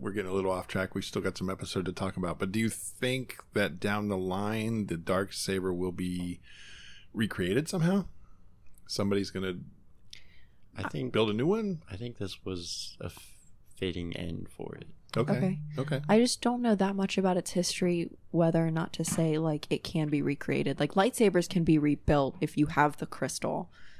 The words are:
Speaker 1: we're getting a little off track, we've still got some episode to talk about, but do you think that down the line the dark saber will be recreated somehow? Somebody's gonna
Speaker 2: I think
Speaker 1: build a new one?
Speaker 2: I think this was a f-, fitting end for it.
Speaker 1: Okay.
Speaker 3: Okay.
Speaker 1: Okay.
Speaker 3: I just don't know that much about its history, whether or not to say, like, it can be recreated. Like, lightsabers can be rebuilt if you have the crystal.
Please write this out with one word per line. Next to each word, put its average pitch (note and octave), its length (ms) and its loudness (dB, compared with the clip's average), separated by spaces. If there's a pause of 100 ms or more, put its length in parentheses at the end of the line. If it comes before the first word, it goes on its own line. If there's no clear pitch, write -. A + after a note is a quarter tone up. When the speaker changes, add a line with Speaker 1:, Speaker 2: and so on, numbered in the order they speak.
Speaker 1:
we're G#2+ 100 -2
getting F#2+ 200 -2
a F#2+ 40 0
little F#2+ 160 2
off F2+ 160 -2
track, F#2+ 300 -2
we've F#2+ 80 -2
still - 180 -4
got F#2 160 -2
some F#2 100 -4
episode F#2+ 380 -4
to F#2 60 -4
talk F#2+ 240 -4
about, F2 240 -4
but F#2+ 100 -2
do G2+ 80 -2
you A2+ 100 2
think - 680 -4 (160)
that G2+ 260 0
down G#2 300 0
the G2 100 0
line G#2 680 -2
the E2+ 100 -2
dark F#2 360 0
saber F#2+ 400 0
will F2+ 200 -2
be F2+ 480 -4 (760)
recreated G#2+ 540 0
somehow? F#3 380 2 (840)
Somebody's G2+ 420 0
gonna F#2+ 280 -4 (1160)
Speaker 2:
I - 120 -4
think C3 240 -4
Speaker 1:
build A2 180 4
a G#2 40 2
new A#2 120 2
one? G3 420 0
Speaker 2:
I G2 80 -10
think A#2 220 -8
this - 260 -8
was F2+ 560 -8
a - 60 -8
f-, - 300 -14 (400)
fitting F2 400 -4
end F2 340 -6
for G1+ 240 -12
it. - 140 -16 (280)
Speaker 1:
Okay. A#2 160 2
Speaker 3:
Okay. - 260 0 (200)
Speaker 1:
Okay. C#3 300 -2
Speaker 3:
I G3+ 100 8
just A#3+ 220 4
don't A#3+ 220 0
know A#3 120 4
that G3 220 2
much G3 200 0
about F#3+ 200 4
its - 160 -2
history, F3 580 0 (220)
whether E3 340 6
or D#3+ 60 0
not D#3+ 220 -2
to E3 100 -2
say, D#3+ 340 2
like, D#3 320 0
it - 140 -2
can D#3 240 0
be D3 140 2
recreated. C#3 580 0
Like, D3 140 0
lightsabers F#3+ 540 6
can F3+ 140 2
be D#3+ 160 8
rebuilt C#3+ 600 4
if - 160 -2
you D3 100 4
have D3 300 4
the E3 100 -6
crystal. - 640 -4 (300)